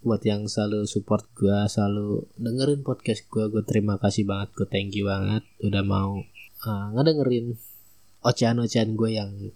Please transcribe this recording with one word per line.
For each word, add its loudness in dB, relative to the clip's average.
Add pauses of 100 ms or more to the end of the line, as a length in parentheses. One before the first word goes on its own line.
buat 2
yang 0
selalu -2
support -2
gue, 4 (160)
selalu 0
dengerin 0
podcast -4
gue, 0
gue 0
terima 0
kasih 2
banget, -4
gue 0
thank -2
you 0
banget 0 (160)
udah 0
mau, 0 (480)
eh, -4 (120)
ngedengerin 2 (720)
ocehan-ocehan 2
gue 2
yang -4 (260)